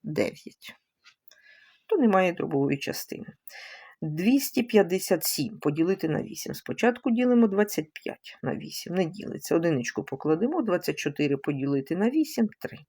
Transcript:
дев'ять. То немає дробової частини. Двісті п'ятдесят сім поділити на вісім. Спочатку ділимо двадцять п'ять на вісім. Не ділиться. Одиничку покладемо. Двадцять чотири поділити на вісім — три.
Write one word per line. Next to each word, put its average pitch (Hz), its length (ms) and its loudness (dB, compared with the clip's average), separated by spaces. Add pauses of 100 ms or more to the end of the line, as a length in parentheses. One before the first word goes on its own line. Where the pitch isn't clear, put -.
дев'ять. - 720 -6 (1120)
То 440 100 4
немає 190 360 6
дробової 143 460 0
частини. - 480 -8 (760)
Двісті 196 600 2
п'ятдесят 190 600 2
сім - 340 -2
поділити 165 500 0
на 151 140 0
вісім. - 320 -10
Спочатку - 560 -2
ділимо 240 360 6
двадцять 202 460 0
п'ять - 500 -12
на 139 120 -4
вісім. 151 400 -10
Не 185 100 2
ділиться. - 520 -4
Одиничку 147 480 0
покладемо. 190 580 -2
Двадцять 175 360 -2
чотири 143 380 0
поділити 139 600 -2
на 214 140 2
вісім — 269 380 0 (120)
три. - 180 -10 (100)